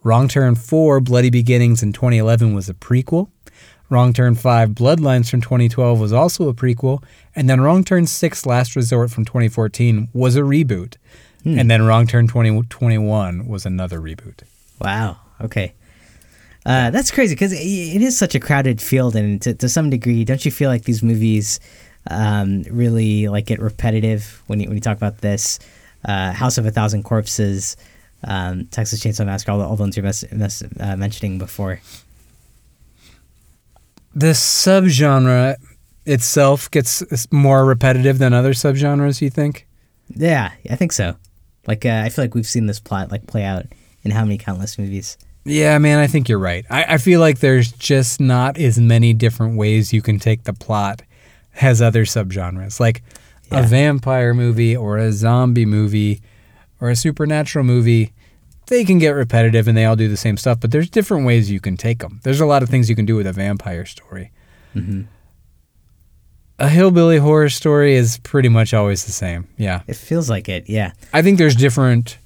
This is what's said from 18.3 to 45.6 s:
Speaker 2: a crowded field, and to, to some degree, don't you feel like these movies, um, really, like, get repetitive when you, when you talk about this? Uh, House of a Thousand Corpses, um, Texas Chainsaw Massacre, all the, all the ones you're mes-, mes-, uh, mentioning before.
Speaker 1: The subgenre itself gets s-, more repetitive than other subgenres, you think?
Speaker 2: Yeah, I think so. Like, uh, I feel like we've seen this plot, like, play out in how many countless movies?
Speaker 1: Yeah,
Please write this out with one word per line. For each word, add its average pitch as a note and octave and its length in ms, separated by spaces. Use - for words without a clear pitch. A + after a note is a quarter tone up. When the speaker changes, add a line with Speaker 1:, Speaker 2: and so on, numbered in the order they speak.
Speaker 2:
a C#3 60
crowded C3 420
field, B2+ 340
and G#2 240
to, A#2 140
to B2+ 160
some D#3 180
degree, A#2+ 360
don't C3+ 200
you D3 60
feel C#3 180
like B2 160
these A2+ 180
movies, A2 580
um, G2 580
really, A2+ 600
like, G#2 180
get A2 120
repetitive A2 920
when G#2 120
you, G2 80
when G#2 80
you G2+ 40
talk G#2 180
about G#2 200
this? - 400
Uh, F#2+ 280
House B2 260
of A2+ 80
a A2 40
Thousand G#2+ 340
Corpses, G#2 720
um, F#2 420
Texas G#2+ 360
Chainsaw A2 220
Massacre, G2 280
all G2+ 60
the, G2+ 60
all A2 120
the G#2 80
ones G2 120
you're G2+ 80
mes-, G2 260
mes-, G#2 320
uh, G2 160
mentioning G2+ 420
before. F#2 420
Speaker 1:
The D#3 180
subgenre C3+ 1200
itself C#3 680
gets - 320
s-, B2+ 180
more C3+ 340
repetitive C3 540
than B2+ 160
other B2+ 180
subgenres, C#3+ 680
you C#3 80
think? D3 360
Speaker 2:
Yeah, C#3 440
I A#2+ 60
think E3+ 160
so. F2 240
Like, A2 200
uh, A2+ 180
I A2+ 40
feel C3+ 160
like A#2 100
we've A2+ 120
seen A#2 200
this G#2 140
plot, G2 300
like, G2+ 160
play G#2+ 180
out F#2+ 220
in G#2 80
how A2 140
many G#2 140
countless G2 400
movies? G2 380
Speaker 1:
Yeah, D3+ 340